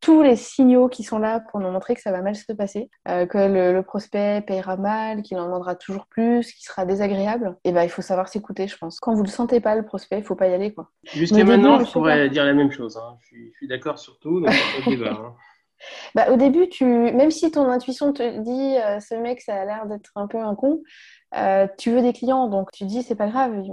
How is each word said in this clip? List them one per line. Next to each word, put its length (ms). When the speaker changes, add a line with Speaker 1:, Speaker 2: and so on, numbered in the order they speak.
Speaker 1:
tous 220
les 140
signaux 520
qui 140
sont 160
là 220
pour 180
nous 120
montrer 260
que 40
ça 120
va 100
mal 140
se 160
passer, 380
euh, 180
que 120
le, 340
le 100
prospect 600
paiera 340
mal, 460
qu'il 160
en 80
demandera 280
toujours 320
plus, 460
qu'il 120
sera 220
désagréable. 760
Et 80
ben, 100
il 80
faut 120
savoir 260
s'écouter, 400
je 80
pense. 240
Quand 140
vous 100
le 40
sentez 300
pas, 160
le 100
prospect, 340
il 60
faut 120
pas 100
y 80
aller, 180
quoi. 180
Speaker 2:
Jusqu'à 360
Speaker 1:
Mais 40
au 40
début, 160
Speaker 2:
maintenant, 160
Speaker 1:
on 20
Speaker 2:
je 60
Speaker 1:
sait 60
Speaker 2:
pourrais 360
Speaker 1:
pas. 40
Speaker 2:
dire 120
la 100
même 160
chose, 280
hein. 240
Je 40
suis, 240
je 60
suis 100
d'accord 320
sur 220
tout, 200
donc 120
il 40
y 40
a 240
pas 60
de 60
débat, 160
hein. 280
Speaker 1:
<laughs> 40
Bah, 180
au 40
début, 340
tu... 160
même 440
si 200
ton 180
intuition 460
te 240
dit, 400
euh, « 220
Ce 140
mec, 280
ça 180
a 60
l'air 180
d'être 300
un 120
peu 120
un 160
con », 280
euh, 400
tu 140
veux 100
des 140
clients, 340
donc 240
tu 140
dis, « 160
C'est 120
pas 140
grave, 240
il, 100